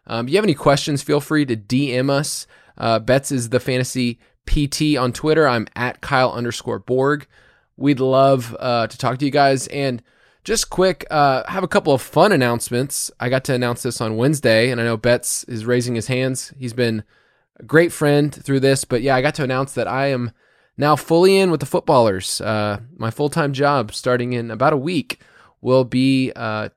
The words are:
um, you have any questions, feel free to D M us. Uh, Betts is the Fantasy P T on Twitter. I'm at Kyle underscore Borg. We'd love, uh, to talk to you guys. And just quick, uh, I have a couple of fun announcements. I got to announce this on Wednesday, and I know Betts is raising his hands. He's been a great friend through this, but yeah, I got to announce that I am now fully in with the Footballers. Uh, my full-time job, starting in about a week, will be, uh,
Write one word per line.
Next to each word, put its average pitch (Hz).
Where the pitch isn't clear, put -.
um, 117
you 160
have 214
any 175
questions, 143
feel 147
free 147
to 120
D 123
M 131
us. 143
Uh, 113
Betts 135
is 120
the 120
Fantasy 123
P 147
T 151
on 123
Twitter. 156
I'm 120
at 123
Kyle 127
underscore 117
Borg. 135
We'd 135
love, 131
uh, 120
to -
talk 127
to 143
you 139
guys. 135
And 135
just -
quick, 185
uh, 139
I -
have 190
a 180
couple 196
of 127
fun 196
announcements. 123
I 123
got 131
to 135
announce 123
this 120
on 110
Wednesday, 123
and 117
I 117
know 117
Betts 120
is 110
raising 123
his 110
hands. 131
He's 127
been 117
a -
great 160
friend 147
through 139
this, 135
but 120
yeah, 135
I 127
got 151
to 151
announce 131
that 117
I 131
am 123
now 147
fully 185
in 185
with 151
the 147
Footballers. 117
Uh, 104
my 113
full-time 147
job, 135
starting 123
in 117
about 127
a 147
week, 143
will 127
be, 131
uh, 107